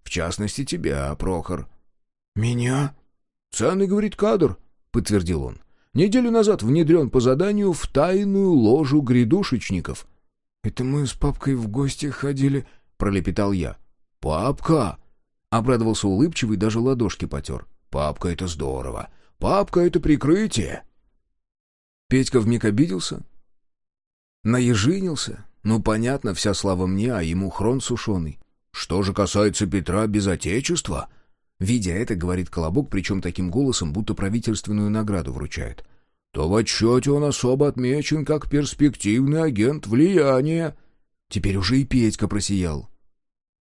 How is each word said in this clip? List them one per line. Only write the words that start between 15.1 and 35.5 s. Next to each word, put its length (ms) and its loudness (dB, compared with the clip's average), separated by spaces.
обрадовался 580 2
улыбчивый, 480 2
даже 240 0
ладошки 440 0
потер. 420 -8
«Папка — 380 -4
это 180 -4
здорово! 640 -6
Папка — 420 0
это 200 2
прикрытие!» 800 0
Петька 320 2
вмиг 240 2
обиделся, 600 0
наежинился. 1000 0
Ну, 200 0
понятно, 520 -2
вся 200 0
слава 320 -2
мне, 260 0
а 100 -4
ему 280 -2
хрон 300 -2
сушеный. 580 -4
«Что 300 -4
же 120 -2
касается 520 0
Петра 400 -2
без 200 0
отечества», 840 -4
видя 340 0
это, 220 -2
говорит 360 -4
Колобок, 400 -2
причем 320 -2
таким 280 -4
голосом, 420 -2
будто 220 -4
правительственную 760 -2
награду 420 -4
вручает, 540 -10